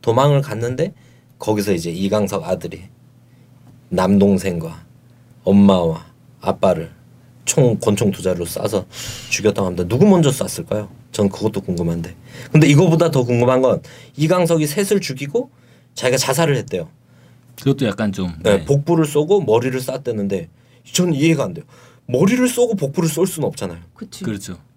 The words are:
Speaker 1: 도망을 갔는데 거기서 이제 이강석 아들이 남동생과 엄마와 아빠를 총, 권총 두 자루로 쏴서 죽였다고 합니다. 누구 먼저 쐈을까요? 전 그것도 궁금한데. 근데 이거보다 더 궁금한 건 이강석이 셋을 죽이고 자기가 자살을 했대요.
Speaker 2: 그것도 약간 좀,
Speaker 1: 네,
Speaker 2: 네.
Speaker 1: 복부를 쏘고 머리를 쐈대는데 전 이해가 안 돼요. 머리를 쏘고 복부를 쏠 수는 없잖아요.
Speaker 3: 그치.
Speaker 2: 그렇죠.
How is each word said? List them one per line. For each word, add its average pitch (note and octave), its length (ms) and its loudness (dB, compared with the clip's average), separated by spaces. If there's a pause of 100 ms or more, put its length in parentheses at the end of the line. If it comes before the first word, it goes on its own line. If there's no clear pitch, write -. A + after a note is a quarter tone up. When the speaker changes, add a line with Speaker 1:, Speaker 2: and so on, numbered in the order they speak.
Speaker 1:
도망을 C#3 400 4
갔는데 B2+ 540 -4 (440)
거기서 G#2 360 -2
이제 E2+ 160 -4
이강석 F#2+ 580 -2
아들이 F2+ 360 -6 (1040)
남동생과 F#2 920 0 (600)
엄마와 F#2 640 4 (340)
아빠를 F2+ 500 -2 (540)
총, A#2+ 340 2
권총 G2+ 320 0
두 F2+ 120 -8
자루로 F2 240 -2
쏴서 G2+ 400 -4 (440)
죽였다고 G2+ 360 0
합니다. F2+ 200 -4
누구 B2+ 200 2
먼저 E3+ 260 4
쐈을까요? G#2+ 560 -6 (240)
전 G2+ 160 0
그것도 G#2 320 -4
궁금한데. E2+ 540 -4 (360)
근데 D#3 160 6
이거보다 E3 460 4
더 C3+ 100 2
궁금한 B2 400 2
건 G#2+ 180 2 (360)
이강석이 E3 500 2
셋을 G3+ 340 0
죽이고 C#3+ 500 -6 (440)
자기가 B2+ 240 0
자살을 C#3 380 0
했대요. F#2+ 320 -6 (720)
Speaker 2:
그것도 C#3 260 0
약간 G#2 260 -2
좀, F#2 200 -6 (100)
Speaker 1:
네, G2+ 160 4
Speaker 2:
네. D#2+ 60 -4
Speaker 1:
복부를 D3+ 420 2
쏘고 D#3 360 0
머리를 B2 380 0
쐈대는데 G#2+ 680 -6 (440)
전 F3+ 220 0
이해가 C#3 300 2
안 F2+ 100 -8
돼요. E2 100 -16 (420)
머리를 G#3 420 2
쏘고 A#3+ 260 0
복부를 D#3+ 340 -2
쏠 E3 180 0
수는 D#3 220 -4
없잖아요. F2 300 -8 (160)
Speaker 3:
그치. - 300 -16
Speaker 2:
그렇죠. G2 340 -10 (180)